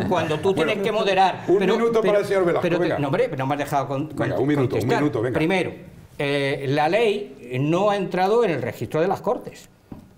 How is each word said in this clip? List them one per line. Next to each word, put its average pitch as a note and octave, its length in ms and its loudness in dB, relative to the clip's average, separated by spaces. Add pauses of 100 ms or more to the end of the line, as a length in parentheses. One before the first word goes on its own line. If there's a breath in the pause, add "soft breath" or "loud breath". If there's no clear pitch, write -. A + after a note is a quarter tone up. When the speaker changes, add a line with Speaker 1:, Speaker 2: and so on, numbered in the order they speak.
Speaker 1:
cuando D#3+ 320 0
tú F#3+ 140 2
tienes G3+ 220 0
Speaker 2:
Bueno, G3+ 80 -4
Speaker 1:
que A3 80 0
moderar. F#3+ 560 2
Speaker 2:
un F3+ 120 6
Speaker 1:
Pero, F#3+ 180 2
Speaker 2:
minuto A3+ 240 2
Speaker 1:
pero, - 20 2 (100)
Speaker 2:
para G3+ 60 4
el F#3+ 60 0
señor F#3+ 200 2
Velasco, D3+ 180 2
Speaker 1:
pero F3 140 2
te, F3 60 0
Speaker 2:
venga. D3+ 160 0
Speaker 1:
no, C#3+ 80 0
hombre, C#3+ 220 0
pero D#3 80 -8
no C3 100 -2
me C#3+ 80 0
has C#3+ 40 -4
dejado C3+ 280 -2
con, C#3 200 -4
con - 100 -14
Speaker 2:
Venga, C3 220 -2
un C3 80 2
minuto, C#3+ 160 2
un A#2+ 60 2 (120)
Speaker 1:
contestar. A#2+ 200 0
Speaker 2:
minuto, C#3+ 200 0
venga. B2 160 0
Speaker 1:
Primero, D#3+ 340 0 (460)
eh, C#3 520 -2
la D3 200 2
ley G3+ 720 -2
no E3+ 280 2
ha G3+ 80 2
entrado F#3+ 460 2
en G3+ 80 0
el C3+ 100 -4
registro A#2 400 -4
de F3+ 60 2
las F#3 140 -2
Cortes, - 480 -6 (480)